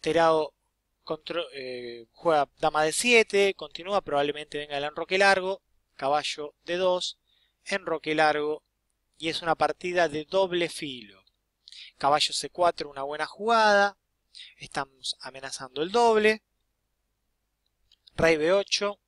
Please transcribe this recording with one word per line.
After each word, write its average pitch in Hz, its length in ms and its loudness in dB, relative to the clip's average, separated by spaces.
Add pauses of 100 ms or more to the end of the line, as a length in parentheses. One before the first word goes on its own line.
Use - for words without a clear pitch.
Terao 160 500 2 (520)
contro-, 165 500 -8
eh, 123 560 -12
juega 151 380 0 (100)
dama 156 260 0
D 156 80 0
siete, 214 640 4
continúa, 180 480 -6
probablemente 147 560 -2
venga 147 180 -8
el 143 80 -4
enroque 165 320 -4
largo, 190 460 2 (340)
caballo 147 580 -4 (100)
D 175 120 -4
dos, 180 420 -2 (460)
enroque 160 500 -4
largo, 151 500 0 (520)
y 160 140 -6
es - 100 -6
una 165 140 0
partida 170 540 0
de 151 180 -6
doble 175 420 0
filo. 110 560 -14 (720)
Caballo 143 380 2
C - 160 -6
cuatro, 170 400 -2
una 139 140 -8
buena 151 220 -6
jugada, 208 720 2 (600)
estamos 135 640 -10
amenazando 135 600 -10
el 185 100 -4
doble, 220 500 4 (1700)
rey 165 200 4
B 156 160 0
ocho 202 560 -2